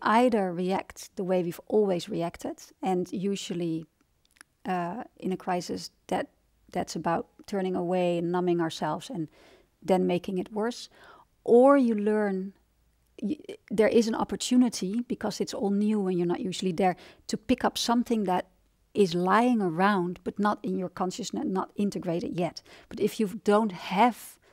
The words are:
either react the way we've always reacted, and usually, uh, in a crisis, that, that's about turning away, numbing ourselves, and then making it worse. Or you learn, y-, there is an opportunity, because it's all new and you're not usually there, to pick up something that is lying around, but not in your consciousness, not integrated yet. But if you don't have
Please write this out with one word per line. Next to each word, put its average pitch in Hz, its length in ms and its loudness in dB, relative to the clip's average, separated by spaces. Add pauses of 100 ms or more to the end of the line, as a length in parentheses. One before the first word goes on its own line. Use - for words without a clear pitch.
either 220 520 2
react - 600 -6
the 202 80 -6
way 185 200 2
we've 170 240 -6
always 196 420 0
reacted, 170 520 -6 (200)
and 185 300 -2
usually, 175 760 -4 (800)
uh, 180 380 -6 (140)
in - 140 -6
a 180 60 -4
crisis, 180 540 -6 (160)
that, 247 220 -4 (420)
that's - 240 -6
about 170 320 -2 (180)
turning 190 300 -4
away, 175 460 0
numbing 175 400 0
ourselves, 160 480 -4
and 170 180 -6 (540)
then 185 240 2
making 180 320 -2
it 202 140 -6
worse. 220 380 -6 (540)
Or 262 340 8
you 233 180 4
learn, 202 580 0 (680)
y-, - 160 -4 (340)
there 208 160 4
is 220 200 4
an 220 80 -4
opportunity, 226 920 0
because 208 320 -6
it's - 140 -4
all 196 180 -2
new 208 360 0
and 185 100 0
you're 175 100 2
not 175 140 -2
usually 185 320 -4
there, 185 220 2 (320)
to - 100 -6
pick - 260 -2
up - 140 0
something 233 480 0
that 180 220 0 (460)
is 180 220 4
lying 208 460 4
around, 180 640 0
but - 160 -8
not 208 240 0
in 185 140 -2
your 185 120 -4
consciousness, - 560 -6
not 190 300 -2
integrated 180 640 -2
yet. 165 240 -4 (280)
But 233 100 -12
if 208 200 -2
you 208 240 -2
don't 208 280 4
have 196 640 0 (160)